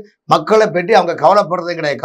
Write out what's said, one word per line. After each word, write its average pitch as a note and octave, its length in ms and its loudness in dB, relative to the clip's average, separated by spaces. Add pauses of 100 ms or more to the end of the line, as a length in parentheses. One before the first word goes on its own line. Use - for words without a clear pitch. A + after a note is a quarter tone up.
(320)
மக்களை G#3 340 2 (100)
பற்றி F3+ 220 -2
அவங்க E3+ 160 0 (100)
கவலைப்படுறதே F3 540 0
கிடையாது. D3 260 -4